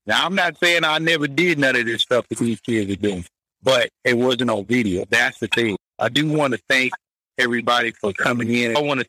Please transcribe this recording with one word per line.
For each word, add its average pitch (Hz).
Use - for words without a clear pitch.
now 117
I'm 175
not 175
saying 170
I 156
never 160
did 156
none 135
of 120
this 113
stuff 120
that 117
these 117
kids 107
are 98
doing, 95
but 123
it 123
wasn't 123
on 104
video. 104
That's 123
the 113
thing. 110
I 113
do 143
wanna 143
thank 131
everybody 120
for 104
coming 120
in. 120
I 147
wanna 143